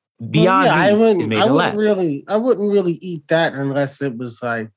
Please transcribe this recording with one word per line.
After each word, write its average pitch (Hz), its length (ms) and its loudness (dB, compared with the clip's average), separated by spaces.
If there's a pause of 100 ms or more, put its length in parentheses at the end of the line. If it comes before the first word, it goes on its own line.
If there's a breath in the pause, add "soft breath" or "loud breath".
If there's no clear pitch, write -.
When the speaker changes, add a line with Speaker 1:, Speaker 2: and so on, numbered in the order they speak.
(180)
Speaker 1:
Well, 113 120 -12
Speaker 2:
Beyond 185 360 4
Speaker 1:
yeah, 185 80 4
I 180 180 4
Speaker 2:
Meat 208 60 4
Speaker 1:
wouldn't, 220 240 4
Speaker 2:
is 156 60 -4
made 214 100 0
Speaker 1:
I 196 60 2
Speaker 2:
in 220 40 4
a 262 60 2
Speaker 1:
wouldn't 180 200 2
Speaker 2:
lab. 208 40 -4
Speaker 1:
really, 185 500 -2
I 196 80 0
wouldn't 214 340 0
really 190 240 0
eat 170 340 -12
that 160 260 0
unless 139 480 -4
it 127 140 -6
was, 120 260 -12
like, 113 340 -6